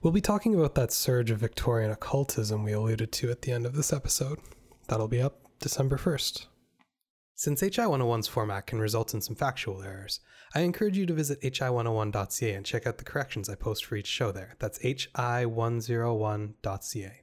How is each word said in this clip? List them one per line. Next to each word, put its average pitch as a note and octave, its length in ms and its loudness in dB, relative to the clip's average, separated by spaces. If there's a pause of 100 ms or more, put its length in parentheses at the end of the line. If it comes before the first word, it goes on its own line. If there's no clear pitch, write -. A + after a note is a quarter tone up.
we'll E3 120 6
be G3+ 80 6
talking G#3 340 4
about D#3 200 4
that B2 160 4
surge B2 400 2
of G#2+ 80 0
Victorian A2+ 520 2
occultism G#2+ 720 0
we G#2+ 100 0
alluded A2 400 0
to A#2+ 180 -2
at B2 120 -4
the C3 100 -2
end A#2+ 120 -2
of B2 100 -2
this D3 180 0
episode. C#3+ 460 -2 (480)
That'll A2 200 0
be A#2+ 140 2
up C#3 180 0 (200)
December C3+ 380 0
first. - 500 -2 (880)
Since D3 260 0
H F#3+ 160 2
I A#3+ 80 2
one C#3+ 160 4
oh B2 60 4
one's A2+ 200 2
format G#2 380 -2
can A2+ 140 -4
result A2 340 0
in G#2+ 80 -2
some G#2+ 140 -6
factual G#2 480 -4
errors, F#2+ 380 -8 (340)
I D3+ 60 4
encourage F#3 360 2
you G3 80 2
to F3 80 0
visit C#3+ 300 0
H C3+ 180 -2
I C3 80 0
one A#2+ 160 2
oh A#2 60 2
one G#2+ 180 2
dot G2+ 240 -2
C A#2 160 0
A G2 60 -2
and G2+ 100 -8
check - 220 -2
out A#2 100 -4
the - 60 -12
corrections - 440 -6
I G2+ 60 -6
post - 320 -4
for A2+ 100 -6
each G2+ 120 -4
show A#2 240 0
there. F#2 260 -10
That's - 240 -6
H C3 320 -2
I A#2+ 320 0
one A#2 340 0
zero A#2 360 0
one G#2+ 480 0
dot G2 200 -4
C G#2 200 -6
A. F#2+ 80 -14 (120)